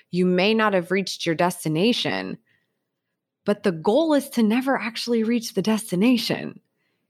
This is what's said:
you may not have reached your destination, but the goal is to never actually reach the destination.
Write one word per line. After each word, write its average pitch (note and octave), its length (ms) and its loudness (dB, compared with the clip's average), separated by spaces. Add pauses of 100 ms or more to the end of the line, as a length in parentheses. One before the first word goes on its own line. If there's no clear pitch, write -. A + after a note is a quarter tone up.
(100)
you F3+ 160 2
may F3+ 280 2
not G#3+ 180 2
have F3 180 0
reached F#3+ 360 -4
your E3 100 0
destination, D#3+ 1000 -2 (1040)
but G#3 200 -2
the G3 80 2
goal B3 420 2
is C#4 160 0
to A#3+ 120 0
never B3 360 2
actually A3+ 460 -2
reach A#3 300 -2
the F#3+ 80 -2
destination. G3+ 1000 0 (500)